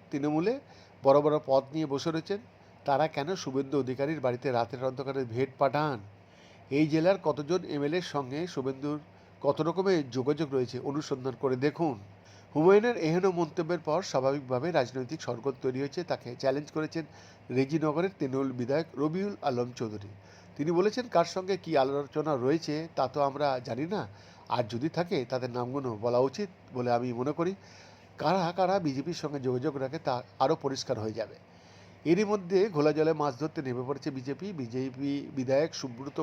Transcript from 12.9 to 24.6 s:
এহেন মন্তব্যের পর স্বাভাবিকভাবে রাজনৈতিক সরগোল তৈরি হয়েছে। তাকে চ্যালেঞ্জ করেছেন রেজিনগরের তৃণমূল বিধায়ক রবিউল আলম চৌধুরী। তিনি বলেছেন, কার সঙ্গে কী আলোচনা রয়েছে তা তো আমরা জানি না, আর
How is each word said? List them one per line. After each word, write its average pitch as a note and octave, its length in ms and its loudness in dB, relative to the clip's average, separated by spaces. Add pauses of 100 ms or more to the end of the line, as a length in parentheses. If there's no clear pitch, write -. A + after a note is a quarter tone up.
এহেন F3+ 180 2 (140)
মন্তব্যের E3 480 -2
পর D#3 120 2 (120)
স্বাভাবিকভাবে C3+ 580 0
রাজনৈতিক C3 560 0
সরগোল B2 380 -4
তৈরি C3 180 -2
হয়েছে। C#3+ 200 -4 (100)
তাকে B2 180 -4 (120)
চ্যালেঞ্জ C#3 340 0
করেছেন D#3 280 -4 (540)
রেজিনগরের D#3 600 2
তৃণমূল C3+ 320 0 (100)
বিধায়ক C#3 280 0 (140)
রবিউল F#3 340 -2 (140)
আলম B2 300 0
চৌধুরী। G#2+ 320 -6 (460)
তিনি D3 220 0
বলেছেন, G#3+ 260 2 (100)
কার E3+ 200 4
সঙ্গে F#3+ 280 -2
কী E3 80 -6 (120)
আলোচনা C#3+ 520 -2
রয়েছে D3 400 0 (220)
তা C#3 160 2
তো D3+ 140 -2
আমরা C#3 200 0 (200)
জানি C3 260 -4
না, F#3+ 80 -2 (540)
আর B2 160 2